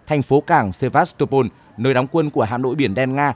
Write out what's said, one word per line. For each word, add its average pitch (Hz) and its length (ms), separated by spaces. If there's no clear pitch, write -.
Thành 151 140
phố 139 200
cảng 135 300
Sevastopol, 135 720
nơi 127 160
đóng 127 180
quân 160 180
của 135 140
hạm 120 180
đội 131 140
Biển 120 180
Đen 131 220
Nga, 143 200